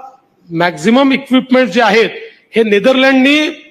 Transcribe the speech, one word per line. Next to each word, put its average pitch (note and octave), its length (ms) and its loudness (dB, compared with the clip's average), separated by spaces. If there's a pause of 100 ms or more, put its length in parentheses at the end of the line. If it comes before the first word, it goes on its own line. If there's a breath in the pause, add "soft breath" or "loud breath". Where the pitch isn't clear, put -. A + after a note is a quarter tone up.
(500)
maximum F3+ 640 0
equipment B3+ 560 0
जे G3+ 140 -2
आहेत G#3+ 280 0 (460 loud breath)
हे A3+ 60 2
नेदरलँडनी C4 880 0 (200)